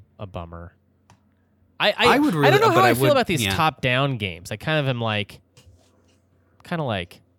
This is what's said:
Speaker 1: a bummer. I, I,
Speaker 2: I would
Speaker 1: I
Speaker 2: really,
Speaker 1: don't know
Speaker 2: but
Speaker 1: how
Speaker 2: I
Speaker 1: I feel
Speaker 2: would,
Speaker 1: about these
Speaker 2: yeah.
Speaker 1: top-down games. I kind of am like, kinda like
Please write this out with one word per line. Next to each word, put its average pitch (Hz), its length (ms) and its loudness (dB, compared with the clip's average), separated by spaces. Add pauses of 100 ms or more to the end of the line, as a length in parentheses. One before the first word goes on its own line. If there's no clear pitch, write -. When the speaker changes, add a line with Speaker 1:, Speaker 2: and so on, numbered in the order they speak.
(200)
Speaker 1:
a 110 60 -10
bummer. 85 480 -14 (1040)
I, 190 120 2
I, - 40 -6 (200)
Speaker 2:
I 262 40 4
would 285 160 2
Speaker 1:
I 156 40 0
Speaker 2:
really, 143 140 4
Speaker 1:
don't 403 80 4
know 453 80 4
Speaker 2:
but - 80 2
Speaker 1:
how - 80 6
Speaker 2:
I - 60 4
Speaker 1:
I 120 40 2
feel 120 80 0
Speaker 2:
would, - 80 4
Speaker 1:
about 254 160 2
these 131 180 -2
Speaker 2:
yeah. 196 100 0
Speaker 1:
top-down 139 640 0
games. 95 340 -8
I 110 60 -6
kind 156 220 -4
of 139 100 -2
am 123 120 -4
like, 107 400 -4 (1200)
kinda 165 220 -6
like 98 360 -6 (180)